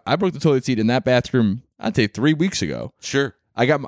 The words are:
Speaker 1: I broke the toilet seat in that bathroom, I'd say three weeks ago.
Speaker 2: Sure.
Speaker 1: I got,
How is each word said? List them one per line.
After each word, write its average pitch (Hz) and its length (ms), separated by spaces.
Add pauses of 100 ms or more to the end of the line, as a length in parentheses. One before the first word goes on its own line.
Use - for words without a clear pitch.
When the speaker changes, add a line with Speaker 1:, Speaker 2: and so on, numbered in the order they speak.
Speaker 1:
I 120 100
broke 185 180
the 135 60
toilet 139 240
seat 123 140
in 110 80
that 120 180
bathroom, 120 580 (180)
I'd - 160
say 113 100
three 127 280
weeks 175 280
ago. 64 380
Speaker 2:
Sure. 139 340 (220)
Speaker 1:
I 120 100
got, 143 220